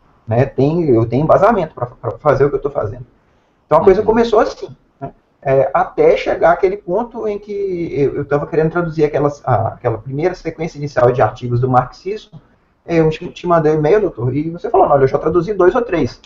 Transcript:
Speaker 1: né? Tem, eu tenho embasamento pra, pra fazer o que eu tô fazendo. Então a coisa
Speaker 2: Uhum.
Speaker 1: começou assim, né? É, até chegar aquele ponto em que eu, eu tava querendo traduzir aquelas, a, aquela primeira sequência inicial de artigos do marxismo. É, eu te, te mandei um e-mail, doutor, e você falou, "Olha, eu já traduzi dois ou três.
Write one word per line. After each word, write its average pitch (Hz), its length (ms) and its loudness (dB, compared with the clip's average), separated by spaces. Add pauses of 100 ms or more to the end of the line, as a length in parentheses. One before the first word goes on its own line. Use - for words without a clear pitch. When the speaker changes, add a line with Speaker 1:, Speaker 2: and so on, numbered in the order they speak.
(260)
Speaker 1:
né? 113 200 0
Tem, 151 420 0
eu 117 180 2
tenho 123 180 -2
embasamento 180 500 2
pra, 120 120 -8
pra - 320 -10
fazer 139 260 2
o 143 60 2
que 135 60 -2
eu 131 60 -8
tô 143 80 -4
fazendo. - 360 -8 (600)
Então 151 120 2
a 165 60 2
coisa 196 160 6
Speaker 2:
Uhum. 208 60 -4
Speaker 1:
começou 226 340 2
assim, - 280 -4 (320)
né? 139 120 -12 (300)
É, 135 320 2
até 160 420 2
chegar - 360 0
aquele 190 240 0
ponto 220 520 -6
em 208 100 -6
que 196 560 -6
eu, 135 220 0
eu 143 80 -4
tava 147 220 -2
querendo 160 260 0
traduzir 160 320 -2
aquelas, 147 420 -2
a, 107 220 0
aquela 113 300 -6
primeira 147 360 -4
sequência 160 440 -10
inicial 127 340 0
de 123 100 -2
artigos 120 380 -2
do 131 80 0
marxismo. 131 720 -4 (460)
É, 165 140 0
eu 156 100 2
te, 165 180 -8
te - 180 -14
mandei 160 260 2
um 156 60 0
e-mail, 151 220 2
doutor, 127 340 -4
e 151 140 -4
você 170 220 -8
falou, - 180 4
"Olha, 139 140 4
eu 131 60 4
já 151 100 -2
traduzi 175 340 -2
dois 180 220 2
ou 240 80 0
três. 160 440 -4